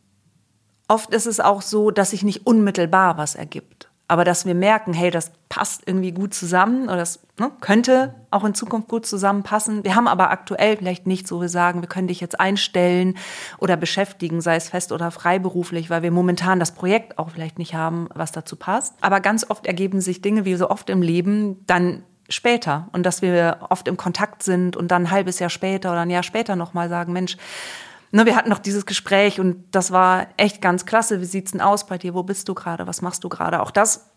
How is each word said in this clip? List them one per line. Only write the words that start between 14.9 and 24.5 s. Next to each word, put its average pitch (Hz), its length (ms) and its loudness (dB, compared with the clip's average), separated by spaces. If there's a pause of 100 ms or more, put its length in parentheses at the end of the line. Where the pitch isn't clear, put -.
oder 170 180 -4
freiberuflich, 175 800 -2
weil 165 120 0
wir 170 100 0
momentan 180 480 2
das 160 120 0
Projekt 208 460 -2
auch 160 120 -6
vielleicht 160 280 -10
nicht 165 160 -10
haben, 165 400 -4
was 160 160 -6
dazu - 240 -12
passt. 233 460 -4
Aber 196 180 4
ganz 208 320 0
oft - 160 -6
ergeben 190 340 -2
sich 180 220 -4
Dinge, 208 220 0
wie 185 100 0
so 180 160 0
oft - 180 -6
im 190 140 2
Leben, 190 640 0
dann 180 380 2 (260)
später. 190 600 -2
Und 180 120 0
dass 180 180 -2
wir 175 360 2 (120)
oft - 180 -2
im 180 80 -2
Kontakt - 460 -4
sind 180 340 0